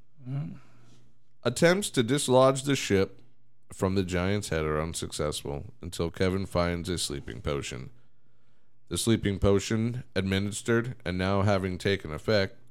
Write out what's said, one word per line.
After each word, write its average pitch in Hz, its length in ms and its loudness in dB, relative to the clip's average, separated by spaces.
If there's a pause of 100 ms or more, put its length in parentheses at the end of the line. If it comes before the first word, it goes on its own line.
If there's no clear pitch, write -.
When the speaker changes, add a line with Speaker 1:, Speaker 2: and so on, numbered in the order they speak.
(300)
Speaker 1:
Mm. 147 260 -6 (880)
Speaker 2:
Attempts 170 480 4
to 131 120 4
dislodge 131 600 6
the 139 120 2
ship - 460 2 (520)
from 95 220 2
the 98 80 4
giant's 92 460 0
head 80 160 2
are 76 160 2
unsuccessful 76 1000 -4
until 85 300 -4
Kevin 95 340 0
finds 87 440 0
a 87 80 0
sleeping 69 440 -6
potion. 69 480 -4 (1000)
The 87 80 -2
sleeping 101 420 2
potion 110 640 2 (120)
administered, 101 800 0 (100)
and 87 120 -2
now 98 260 2
having 95 340 2
taken 98 340 0
effect, 95 460 2 (120)